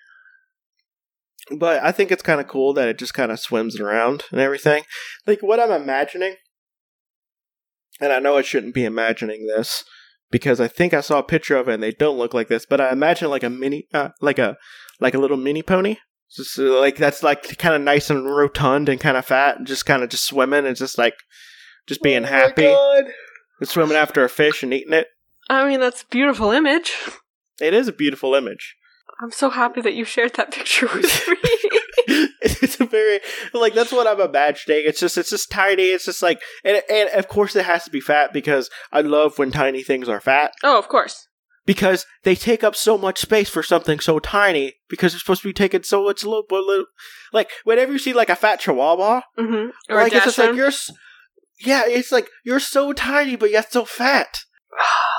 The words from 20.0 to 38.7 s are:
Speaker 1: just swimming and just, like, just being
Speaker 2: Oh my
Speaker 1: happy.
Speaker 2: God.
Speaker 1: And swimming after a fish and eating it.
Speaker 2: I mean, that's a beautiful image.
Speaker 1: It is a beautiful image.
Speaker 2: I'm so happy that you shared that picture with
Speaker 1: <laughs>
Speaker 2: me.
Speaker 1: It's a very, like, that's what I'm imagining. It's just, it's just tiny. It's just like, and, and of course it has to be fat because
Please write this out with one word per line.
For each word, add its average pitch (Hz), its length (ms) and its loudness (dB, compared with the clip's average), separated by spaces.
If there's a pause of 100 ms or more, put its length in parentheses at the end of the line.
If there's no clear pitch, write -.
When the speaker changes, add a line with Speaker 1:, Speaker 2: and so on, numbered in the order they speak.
Speaker 1:
just - 180 -6
swimming 139 420 0
and 127 80 -2
just, - 220 -8
like, 117 180 2 (720)
just 135 160 -10
being 131 180 2
Speaker 2:
Oh - 20 -4
my 127 60 -6
Speaker 1:
happy. 139 340 4
Speaker 2:
God. 277 420 6 (560)
Speaker 1:
And 139 80 -8
swimming 156 300 0
after 147 260 2
a 123 60 0
fish 151 320 0
and 127 100 -4
eating 139 220 -2
it. 160 140 2 (420)
Speaker 2:
I 269 180 2
mean, 277 100 0
that's 247 240 -2
a - 40 -20
beautiful 240 460 0
image. 311 440 0 (640)
Speaker 1:
It 160 140 2
is 247 120 4
a 208 60 -4
beautiful 139 420 0
image. 123 420 -4 (460)
Speaker 2:
I'm 233 80 -12
so 277 200 -2
happy 247 300 -2
that 226 140 -2
you 233 100 -6
shared 240 300 -2
that - 160 -4
picture - 420 -2
with - 360 0
Speaker 1:
<laughs> - 0 -
Speaker 2:
me. 440 1000 0 (140)
Speaker 1:
It's - 380 -2
a 254 60 2
very, 214 340 0 (320)
like, 226 220 2
that's 233 180 0
what 240 140 2
I'm 208 140 0
imagining. 147 640 2
It's 151 140 0
just, 175 160 0
it's 175 140 -2
just 202 200 -6
tiny. 196 400 2
It's 185 140 -2
just - 180 -6
like, 175 180 0 (240)
and, 202 260 2
and 208 200 2
of 190 180 -2
course 202 280 0
it 190 80 2
has 175 200 2
to - 60 -18
be 143 100 -6
fat 147 320 2
because 139 380 -2 (220)